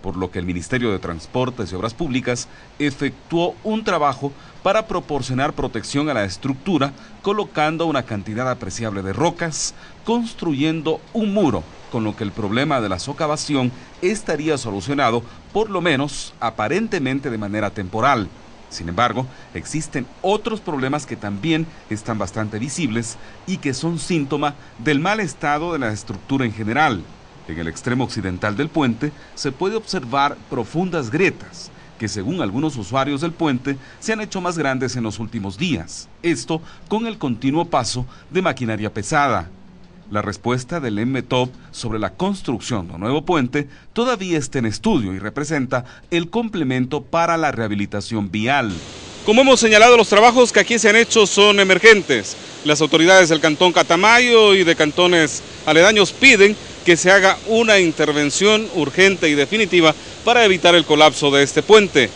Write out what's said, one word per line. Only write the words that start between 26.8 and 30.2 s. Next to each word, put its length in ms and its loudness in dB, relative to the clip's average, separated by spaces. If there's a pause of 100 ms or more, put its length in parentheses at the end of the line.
En 100 -10
el 100 -6
extremo 360 -4
occidental 540 -6
del 100 -4
puente 420 -2 (240)
se 180 -6
puede 240 -4
observar 600 -2 (140)